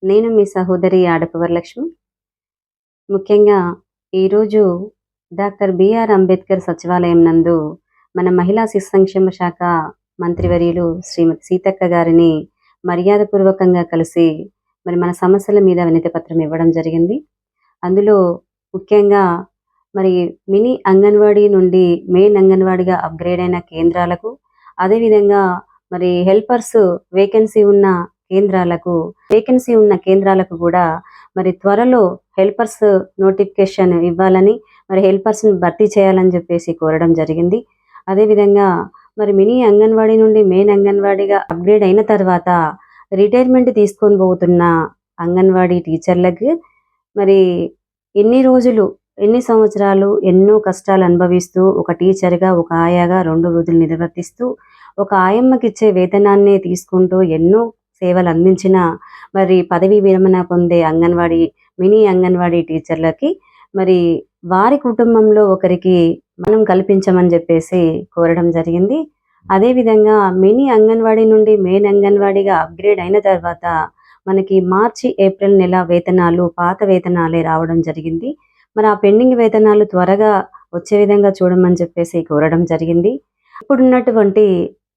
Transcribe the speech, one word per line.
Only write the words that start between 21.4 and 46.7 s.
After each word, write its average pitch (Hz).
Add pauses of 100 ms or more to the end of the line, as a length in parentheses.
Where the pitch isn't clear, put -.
నుండి 185 (220)
మెయిన్ 196
అంగన్వాడీగా 185
అప్‌గ్రేడ్ 175
అయిన 180
కేంద్రాలకు, 170 (480)
అదేవిధంగా 202 (480)
మరి 180 (120)
హెల్పర్స్ 214 (380)
వేకెన్సీ 214
ఉన్న 202 (400)
కేంద్రాలకు, 185 (320)
వేకెన్సీ 247
ఉన్న 208
కేంద్రాలకు 190
కూడా 170 (520)
మరి 185
త్వరలో 220 (320)
హెల్పర్స్ 208 (360)
నోటిఫికేషన్ 190 (100)
ఇవ్వాలని, 190 (360)
మరి 190
హెల్పర్స్‌ని 202
భర్తీ 180
చేయాలని 190
చెప్పేసి 170
కోరడం 165
జరిగింది. 165 (500)
అదేవిధంగా 202 (480)
మరి 208
మినీ 202
అంగన్వాడీ 220
నుండి 220
మెయిన్ 196
అంగన్వాడీగా 196
అప్‌గ్రేడ్ 190
అయిన 196
తర్వాత 185 (600)
రిటైర్మెంట్ 247
తీసుకొని 208
పోతున్న 180 (560)
అంగన్వాడీ 180
టీచర్లకి 175 (640)